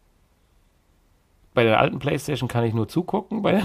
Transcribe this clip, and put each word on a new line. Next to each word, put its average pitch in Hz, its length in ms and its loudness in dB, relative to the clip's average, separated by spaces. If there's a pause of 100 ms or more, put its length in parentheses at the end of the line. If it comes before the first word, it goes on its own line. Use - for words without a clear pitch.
(1500)
bei 123 100 2
der 113 160 4
alten 127 200 0
PlayStation 139 480 -4
kann 117 160 -2
ich 113 100 0
nur 110 140 -2
zugucken, 208 560 -4
bei 143 80 2
der 196 120 4